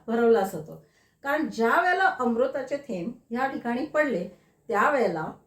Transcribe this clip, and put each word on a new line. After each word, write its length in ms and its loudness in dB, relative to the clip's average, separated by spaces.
भरवला 340 4
जातो. 440 -6
कारण 280 0
ज्या 300 2
वेळेला 240 2
अमृताचे 720 0
थेंब 360 -8
ह्या 160 0
ठिकाणी 400 -4
पडले 420 0
त्यावेळेला 640 0